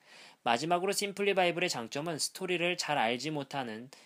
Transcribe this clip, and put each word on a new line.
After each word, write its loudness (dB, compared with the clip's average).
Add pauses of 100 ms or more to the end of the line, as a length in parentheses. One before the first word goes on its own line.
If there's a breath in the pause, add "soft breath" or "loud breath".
(440 loud breath)
마지막으로 2
심플리 0
바이블의 2
장점은 -4
스토리를 -2
잘 0
알지 2
못하는 -6 (160 loud breath)